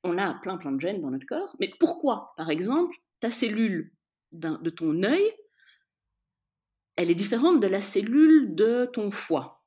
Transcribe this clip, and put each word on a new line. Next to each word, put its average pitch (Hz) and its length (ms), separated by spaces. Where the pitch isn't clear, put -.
on 175 140
a 185 260
plein, 185 140
plein 156 160
de 135 80
gènes 185 220
dans 139 80
notre 135 160
corps, - 340
mais - 180
pourquoi, - 600
par 165 120
exemple, 226 460
ta 240 100
cellule 214 640
d'un, 160 300
de 165 80
ton 160 320
œil, 359 280
elle 175 140
est 175 40
différente 233 460
de 202 60
la 190 160
cellule 254 720
de 233 380
ton 208 180
foie ? 143 560